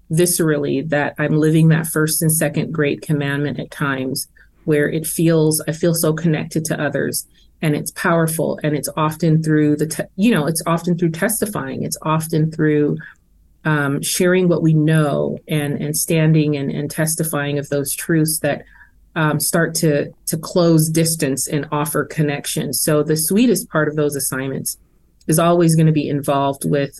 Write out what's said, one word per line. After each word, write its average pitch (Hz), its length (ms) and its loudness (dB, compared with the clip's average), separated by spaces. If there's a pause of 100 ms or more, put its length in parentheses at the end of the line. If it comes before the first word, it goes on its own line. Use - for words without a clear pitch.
(120)
viscerally 156 760 0
that 143 280 0
I'm 151 220 0
living 160 300 4
that 160 180 2
first 156 340 0
and 160 100 2
second 156 400 -2
great 151 300 -2
commandment 143 580 -2
at - 120 -10
times 131 560 -4 (380)
where 147 240 2
it 156 160 -4
feels, 160 600 2
I 156 40 -4
feel 170 220 0
so 160 180 0
connected 160 540 -2
to 156 160 -4
others, - 460 -4 (340)
and 151 140 0
it's - 160 -6
powerful, 160 720 0
and 151 120 0
it's 139 220 -4
often 156 460 2
through 151 320 2
the, 156 100 -2
te-, 160 180 -8 (120)
you 220 160 2
know, 151 160 2
it's 165 180 -4
often 165 320 0
through 170 140 0
testifying. 160 720 -4
It's 156 180 -6
often 160 500 0
through, 151 460 0 (640)
um, 143 380 0
sharing 185 460 2
what 170 160 2
we 160 100 4
know 151 640 2 (100)
and, 147 320 -2
and 151 160 -4
standing 156 640 2
and, 139 140 -4
and 147 180 -4
testifying 156 720 -2
of 139 100 -10
those 143 240 -4
truths 160 460 0
that, - 240 -2 (520)
um, 156 240 0
start 165 360 0
to, 147 360 0 (140)
to 165 120 -4
close 160 520 2
distance 160 580 0
and 147 240 -2
offer 147 320 -2
connection. 143 680 -2
So 151 300 2
the 156 140 0
sweetest 196 520 2
part 151 180 0
of 147 80 -6
those 147 200 0
assignments 135 640 -6 (480)
is 160 100 2
always 170 380 4
gonna 160 160 6
be 147 180 0
involved 139 580 -2
with 143 320 -2